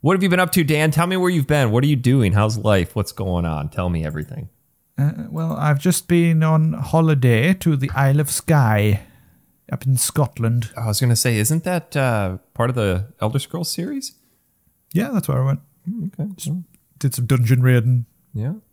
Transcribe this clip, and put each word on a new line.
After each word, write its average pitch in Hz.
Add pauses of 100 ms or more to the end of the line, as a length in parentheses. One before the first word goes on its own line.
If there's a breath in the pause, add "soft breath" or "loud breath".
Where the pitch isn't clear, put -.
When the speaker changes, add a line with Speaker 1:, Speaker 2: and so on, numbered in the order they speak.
Speaker 1:
What 160
have 190
you 196
been 180
up 180
to, 175
Dan? 151
Tell 165
me 185
where 180
you've 160
been. 139
What 123
are 143
you 147
doing? 123
How's 107
life? 98
What's 104
going 90
on? 76
Tell 90
me 82
everything. 78 (480)
Speaker 2:
Uh, 143 (180)
well, 160
I've 147
just -
been 170
on 160
holiday 143
to 165
the 135
Isle 139
of 147
Skye 107 (680 loud breath)
up -
in 226
Scotland. 117
Speaker 1:
I 113
was 104
gonna 120
say, 117
isn't 151
that, 175
uh, 107 (160)
part 120
of 123
the 101
Elder 113
Scrolls 170
series? 269 (800)
Speaker 2:
Yeah, 214
that's 214
where 131
I 131
went. 143 (260)
Speaker 1:
Hmm, 196 (140)
okay. 208
Speaker 2:
Just 147 (440)
did 135
some 123
dungeon 123
raiding. 123 (280)
Speaker 1:
Yeah. 117 (200)